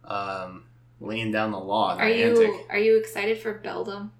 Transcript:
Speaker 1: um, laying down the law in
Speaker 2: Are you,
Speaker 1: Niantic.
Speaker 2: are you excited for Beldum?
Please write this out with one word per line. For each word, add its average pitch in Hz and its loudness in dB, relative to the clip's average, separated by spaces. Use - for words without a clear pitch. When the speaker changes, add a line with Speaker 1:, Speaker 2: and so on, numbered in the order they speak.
Speaker 1:
um, 95 -8
laying 110 -4
down 107 0
the 98 -6
law 98 0
in - -6
Speaker 2:
Are 214 2
you, 233 2
Speaker 1:
Niantic. 214 4
Speaker 2:
are 202 0
you 220 6
excited 220 -2
for 214 -8
Beldum? 196 -8